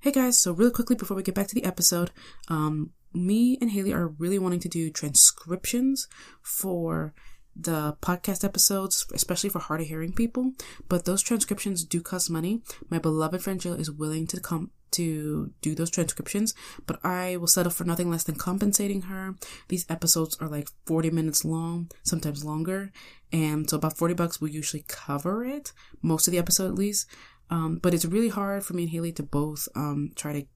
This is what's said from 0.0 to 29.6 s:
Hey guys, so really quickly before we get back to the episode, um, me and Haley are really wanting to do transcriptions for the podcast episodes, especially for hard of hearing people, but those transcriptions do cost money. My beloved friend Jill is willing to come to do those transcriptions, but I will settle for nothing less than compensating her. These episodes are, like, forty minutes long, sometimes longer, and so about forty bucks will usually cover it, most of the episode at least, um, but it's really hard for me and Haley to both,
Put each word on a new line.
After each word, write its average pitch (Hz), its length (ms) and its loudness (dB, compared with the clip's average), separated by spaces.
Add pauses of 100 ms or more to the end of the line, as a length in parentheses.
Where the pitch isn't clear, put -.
Hey 285 100 4
guys, 254 260 6
so 180 160 4
really 220 200 6
quickly 240 240 2
before 196 200 -4
we 190 60 -4
get 185 140 -2
back 196 100 0
to - 80 -10
the 247 100 0
episode, 175 460 2 (380)
um, 151 420 0 (240)
me 220 460 4
and 240 100 2
Haley 202 220 0
are 170 160 0
really 165 300 -2
wanting 180 220 2
to 175 80 -4
do 165 220 -2
transcriptions 185 1160 4 (340)
for 165 720 -2 (400)
the 156 480 -2
podcast 180 400 0
episodes, 196 720 2
especially - 340 0
for 196 120 -2
hard 156 200 -2
of 160 60 -2
hearing 160 260 -4
people, 254 420 2 (340)
but 175 160 2
those 190 180 2
transcriptions 202 600 0
do 170 180 -2
cost 175 280 -2
money. 175 320 0 (280)
My 165 80 0
beloved 160 440 0
friend 190 180 -2
Jill 175 140 -2
is 156 180 -4
willing 156 340 -4
to 180 140 -6
come - 320 -4 (180)
to 151 600 -2 (100)
do 156 140 0
those 165 140 -2
transcriptions, 202 640 -2 (320)
but - 200 -4
I 180 320 0
will 170 100 -2
settle 175 240 4
for 175 140 -4
nothing 170 260 0
less 165 140 -2
than 160 100 -2
compensating 196 680 0
her. 190 340 -8 (320)
These 180 200 -4
episodes 165 520 0
are, 160 80 -6
like, 147 200 -6 (160)
forty 160 260 2
minutes 160 340 0
long, 165 480 -4 (100)
sometimes 147 420 -4
longer, 175 460 -4 (400)
and 156 400 0
so 156 60 2
about 156 200 0
forty 170 180 2
bucks 170 260 -2
will 156 100 -2
usually 151 380 -6
cover 180 560 -4
it, 285 280 -8 (300)
most 160 240 4
of 175 60 2
the 175 60 2
episode 185 280 2
at 185 80 -2
least, 202 320 0 (440)
um, 165 320 0
but 180 100 6
it's 170 140 2
really 214 240 4
hard 202 340 -2
for - 80 -8
me 175 120 0
and 165 80 -2
Haley 170 200 -4
to 165 100 -6
both, 147 520 -2